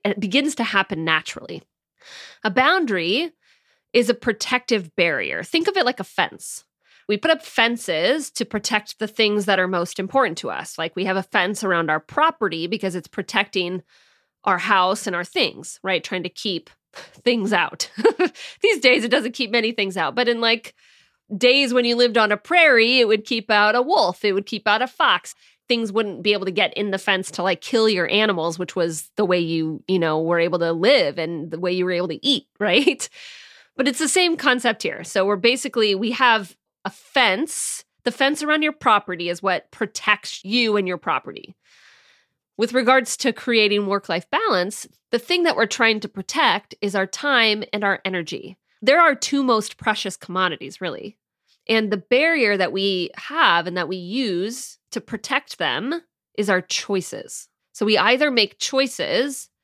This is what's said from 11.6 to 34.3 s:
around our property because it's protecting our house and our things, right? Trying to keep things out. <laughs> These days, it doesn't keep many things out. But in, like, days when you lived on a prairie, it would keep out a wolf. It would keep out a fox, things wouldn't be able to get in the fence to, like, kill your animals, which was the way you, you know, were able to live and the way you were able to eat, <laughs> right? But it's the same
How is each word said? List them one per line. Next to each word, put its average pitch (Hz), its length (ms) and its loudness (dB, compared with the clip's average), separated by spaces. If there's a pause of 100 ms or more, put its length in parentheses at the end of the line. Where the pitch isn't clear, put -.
around 170 280 0
our 156 100 0
property 202 680 -2
because 190 280 -4
it's 170 140 -10
protecting 180 760 -4 (600)
our 190 120 2
house 190 500 2
and 180 80 -4
our 175 100 -4
things, - 580 -4
right? 185 180 -2
Trying 180 220 -6
to 180 60 -8
keep - 400 -8 (240)
things 233 580 -2
out. 175 380 -2 (360)
<laughs> - 360 -10
These 415 180 2
days, 247 240 4
it 226 80 0
doesn't 262 220 0
keep 226 180 -4
many 233 220 0
things 196 240 -4
out. 160 180 -2
But 240 140 2
in, 233 100 0
like, 226 340 0 (640)
days 247 380 4
when 247 100 2
you 240 120 2
lived 240 220 4
on 214 140 4
a 202 60 0
prairie, 262 640 4
it 226 100 4
would 214 160 2
keep 226 260 -4
out 208 240 4
a 247 60 2
wolf. 262 420 0
It 208 80 2
would 202 140 -2
keep 214 240 -6
out 214 120 2
a 254 60 -2
fox, 226 480 0 (320)
things 226 240 -2
wouldn't 202 320 -4
be 208 100 2
able 190 120 -2
to 190 60 -2
get 180 240 0
in 208 160 -2
the 196 60 -2
fence 190 340 -2
to, 180 120 -6
like, 180 180 0
kill 220 280 2
your 180 200 0
animals, 180 480 0
which 180 180 -8
was 165 400 -4
the 220 100 0
way 180 140 2
you, 160 480 -2
you 185 120 2
know, 160 220 0
were 170 180 0
able 170 200 0
to 170 120 0
live 170 460 2
and 165 340 -6
the 160 80 -8
way 180 120 -2
you 180 140 0
were 180 60 -2
able 175 160 -2
to - 180 -8
eat, 269 280 -2
<laughs> - 60 -20
right? 214 480 2 (680)
But 269 120 0
it's 262 120 -2
the 311 80 0
same 349 300 2